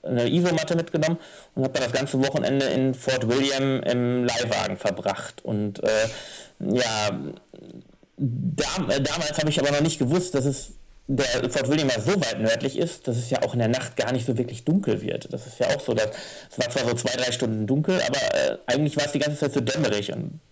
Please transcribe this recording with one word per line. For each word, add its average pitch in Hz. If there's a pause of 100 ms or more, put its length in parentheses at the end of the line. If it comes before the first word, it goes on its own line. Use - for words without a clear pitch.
eine 120
Isomatte 165
mitgenommen 165 (380)
und 131
hab 131
dann 135
das 120
ganze 139
Wochenende 139
in 131
Fort 127
William 135
im 123
Leihwagen 110
verbracht. -
Und, 104
äh, 110 (520)
ja, 110 (1080)
dam-, 143
äh, 139
damals 151
hab 151
ich 147
aber 143
noch 143
nicht 156
gewusst, 165
dass 135
es - (340)
der 127
Fort 127
William 147
ja 120
so 131
weit 113
nördlich 113
ist, -
dass 117
es 120
ja 131
auch -
in 120
der 113
Nacht 127
gar 123
nicht 120
so 120
wirklich -
dunkel 170
wird. -
Das -
ist -
ja 120
auch -
so, 120
dass, 107 (380)
es -
war 123
zwar 127
so 120
zwei, 120
drei 123
Stunden 110
dunkel, 156
aber, 127
äh, - (100)
eigentlich 143
war 147
es -
die 147
ganze 147
Zeit 143
so 143
dämmerig 113
und - (120)